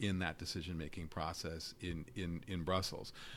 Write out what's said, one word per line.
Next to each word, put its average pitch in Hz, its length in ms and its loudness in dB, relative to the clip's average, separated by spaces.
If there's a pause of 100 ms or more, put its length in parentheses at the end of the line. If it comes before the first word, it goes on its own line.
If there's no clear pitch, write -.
in 98 180 4
that 85 200 2
decision-making 82 680 -2
process 82 760 -2
in, 85 260 -2 (100)
in, 85 320 0
in 90 160 0
Brussels. 95 480 2 (240)